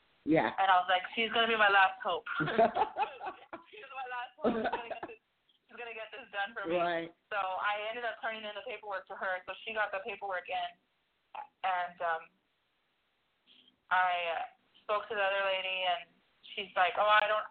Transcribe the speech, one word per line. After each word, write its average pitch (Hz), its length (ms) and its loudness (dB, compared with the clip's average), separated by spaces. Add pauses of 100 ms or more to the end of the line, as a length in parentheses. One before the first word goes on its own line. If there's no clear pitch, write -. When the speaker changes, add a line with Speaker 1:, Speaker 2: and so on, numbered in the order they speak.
(240)
Speaker 1:
Yeah. 139 320 4
Speaker 2:
And 190 140 4
I 185 80 8
was 180 140 4
like, 208 100 4 (160)
"She's 226 160 0
gonna 226 160 2
be 226 80 2
my 208 140 6
last 190 320 6
hope." 175 280 -2
<laughs> - 60 -6
Speaker 1:
<laughs> - 1300 0
Speaker 2:
She's 480 200 -18
my 262 200 -10
last 247 260 -8
hope. - 160 0
She's 220 160 -2
gonna 480 240 -6
get - 160 -10
this, 440 100 -18 (460)
she's 220 140 -20
gonna 233 180 -10
get 220 160 -12
this 226 160 -16
done 202 240 -6
for 202 160 -6
me. 175 80 0
Speaker 1:
Right. 170 320 0 (240)
Speaker 2:
So 208 60 -2
I 208 500 -2
ended 240 160 -8
up 220 160 -6
turning 220 240 -6
in 208 80 -8
the 202 140 -10
paperwork 208 420 -8
to 196 80 -10
her. 185 320 -4
So 190 60 -10 (100)
she 220 80 -8
got 214 160 0
the 196 160 -6
paperwork 196 460 -6
in, 180 180 -4 (960)
and, 180 420 -2
um, 165 180 -2 (1700)
I, 180 480 2
uh, - 40 -4 (440)
spoke 208 200 0
to 226 80 -6
the 202 80 2
other 196 280 2
lady, 185 260 -2 (120)
and 175 120 0 (520)
she's 196 240 -10
like, 185 240 4
"Oh, 208 80 6
I 214 180 8
don't, 214 240 2